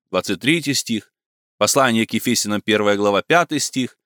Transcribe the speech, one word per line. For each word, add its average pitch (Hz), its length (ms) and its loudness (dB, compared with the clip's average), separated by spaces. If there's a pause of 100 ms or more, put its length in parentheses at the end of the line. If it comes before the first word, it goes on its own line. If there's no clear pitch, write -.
двадцать 92 300 -2
третий 143 340 -2
стих, 113 400 -6 (440)
послание 113 500 2
к - 60 -8
Ефесянам, 104 480 -2
первая 104 360 2
глава, 101 240 2
пятый 156 380 0
стих, - 460 -6